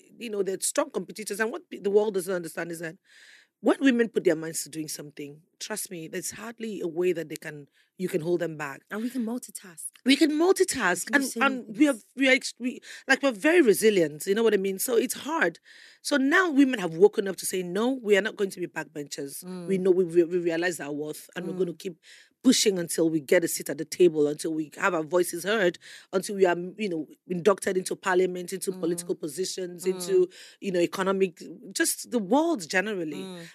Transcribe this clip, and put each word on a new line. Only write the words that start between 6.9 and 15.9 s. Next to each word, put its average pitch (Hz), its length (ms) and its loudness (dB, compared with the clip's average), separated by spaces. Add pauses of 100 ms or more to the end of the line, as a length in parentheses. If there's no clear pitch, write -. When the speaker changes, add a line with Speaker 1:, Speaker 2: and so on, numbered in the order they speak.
Speaker 1:
that 160 160 -6
they 156 80 -12
can, 151 320 -14 (280)
you 185 120 -4
can 180 100 -2
hold 170 220 -2
them 160 160 -6
back. 139 240 -10 (100)
Speaker 2:
And 208 100 -8
we 240 80 -4
can 240 160 -4
multitask. 214 600 -10 (200)
Speaker 1:
We 269 120 6
can 302 140 4
multitask, 302 800 2
Speaker 2:
We 233 40 0
can 277 80 4
do - 20 -2
Speaker 1:
and, - 80 -4
Speaker 2:
so 233 80 -6
many 269 160 2 (140)
Speaker 1:
and 202 80 -10
we 294 100 6
are, 277 60 2
Speaker 2:
things. 214 120 -14 (120)
Speaker 1:
we 269 100 4
are 262 60 6
ex-, - 260 0
we, 240 220 -6 (260)
like, 262 160 4
we're 277 80 2
very 302 300 4
resilient. 185 680 4
You 196 80 2
know 233 80 2
what 214 100 4
I 208 40 4
mean? 190 220 -2
So 240 180 0
it's - 160 2
hard. 262 460 -2 (420)